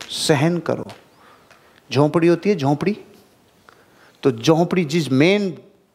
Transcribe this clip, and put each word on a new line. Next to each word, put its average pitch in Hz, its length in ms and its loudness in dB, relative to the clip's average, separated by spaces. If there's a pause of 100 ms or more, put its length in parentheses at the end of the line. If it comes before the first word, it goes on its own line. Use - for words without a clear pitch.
(100)
सहन 160 480 0
करो। - 280 -6 (1040)
झोंपड़ी 151 360 2
होती 170 220 2
है, 202 60 2
झोंपड़ी, 147 400 -2 (1300)
तो 143 80 4
झोंपड़ी 160 540 0
जिस 143 280 -2
मेन 175 460 2 (360)